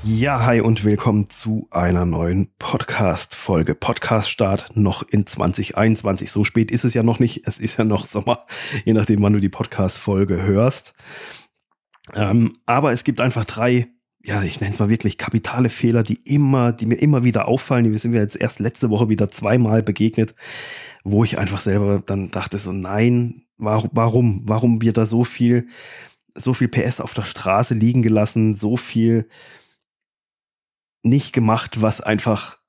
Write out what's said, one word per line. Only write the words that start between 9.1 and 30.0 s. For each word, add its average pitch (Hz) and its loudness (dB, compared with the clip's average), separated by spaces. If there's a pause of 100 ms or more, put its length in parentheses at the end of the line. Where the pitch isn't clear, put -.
wann 104 4
du 104 2
die 95 0
Podcast-Folge 95 -2
hörst. 104 0 (1200)
Ähm, 107 2 (100)
aber 131 2
es 123 -4
gibt 123 0
einfach 120 0
drei, 123 0 (360)
ja, 101 -2
ich 87 -4
nenn's 101 -4
mal 104 2
wirklich 113 0
kapitale 123 -2
Fehler, 117 0
die - -2
immer, 135 2
die 113 -6
mir 113 2
immer 143 2
wieder 117 2
auffallen. 123 0
Die 107 0
sind 117 -4
mir 113 2
jetzt 104 -4
erst - -2
letzte 113 -2
Woche 107 2
wieder 104 0
zweimal 110 2
begegnet, 110 0 (720)
wo 104 4
ich - -2
einfach 98 -4
selber 101 0
dann 98 -6
dachte 92 -6
so, 95 -8
"Nein, 113 0 (160)
wa-, 107 -2
warum? 117 2
Warum 113 2
wird 113 2
da 113 2
so 117 0
viel, 120 0 (680)
so 127 -2
viel 123 0
P - -2
S - -4
auf - -10
der 107 -6
Straße 101 0
liegen 120 4
gelassen, 110 2
so 107 -2
viel 113 0 (1700)